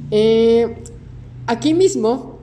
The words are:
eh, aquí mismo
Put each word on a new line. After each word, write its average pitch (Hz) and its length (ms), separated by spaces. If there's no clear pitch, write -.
eh, 226 640
aquí 240 260
mismo 262 680